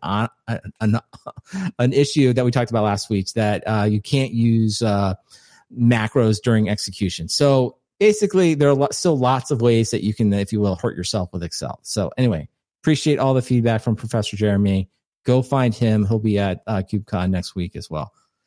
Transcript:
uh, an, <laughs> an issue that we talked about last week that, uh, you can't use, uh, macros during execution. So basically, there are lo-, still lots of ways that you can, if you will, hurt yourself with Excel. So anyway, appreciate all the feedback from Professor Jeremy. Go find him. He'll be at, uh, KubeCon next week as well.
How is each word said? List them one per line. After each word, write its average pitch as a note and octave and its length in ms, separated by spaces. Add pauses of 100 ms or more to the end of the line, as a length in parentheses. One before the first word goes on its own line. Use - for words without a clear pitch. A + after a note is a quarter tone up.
uh, G#2 240 (540)
an, A2 180 (400)
<laughs> F#3+ 400
an B2 140
issue C#3 400
that B2 120
we B2 60
talked A#2+ 200
about A#2 120
last G2+ 260
week G2 260
that, G#2 320
uh, G#2+ 220
you G#2 140
can't C3+ 300
use, A2+ 500
uh, G2+ 320 (640)
macros A2+ 680
during A2 260
execution. F#2+ 600
So C3+ 480 (240)
basically, G3 540
there C#3+ 160
are C#3+ 40
lo-, C#3 160
still - 260
lots B2+ 360
of B2 80
ways A2+ 320
that A2 100
you G#2 100
can, G#2 200
if G2+ 200
you G#2 80
will, G2+ 140
hurt - 220
yourself F2+ 360
with E2+ 120
Excel. - 380
So - 360
anyway, G#2 300 (340)
appreciate D3+ 380
all C3+ 140
the B2+ 80
feedback A#2 400
from A#2 120
Professor G#2+ 420
Jeremy. G2 540 (340)
Go B2+ 180
find B2+ 300
him. G#2+ 320
He'll A2 140
be G#2+ 220
at, F#2+ 260
uh, G#2 160
KubeCon F#2+ 480
next F2+ 240
week F2 220
as E2+ 120
well. D2+ 240 (340)